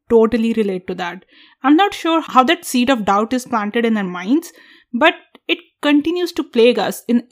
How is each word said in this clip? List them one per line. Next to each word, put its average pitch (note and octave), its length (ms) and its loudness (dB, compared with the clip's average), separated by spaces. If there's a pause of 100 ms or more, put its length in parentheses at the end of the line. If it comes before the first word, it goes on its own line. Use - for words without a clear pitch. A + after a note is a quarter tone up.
totally A3+ 440 2
relate G3 340 -4
to F#3 80 -8
that. F3+ 300 -10 (380)
I'm C#4+ 120 4
not G4+ 180 2
sure E4 280 -2
how B3+ 220 2
that E4+ 200 0
seed B3 260 -2
of A3+ 160 0
doubt G#3 280 0
is B3 120 -4
planted A3+ 400 -4
in A3 120 0
our G3+ 60 -2
minds, F#3 500 -4 (400)
but D4+ 220 2 (320)
it E4+ 120 -2 (220)
continues E4 520 0
to D4+ 100 -4
plague A#3 360 2
us F#3+ 280 -6
in A#3+ 240 0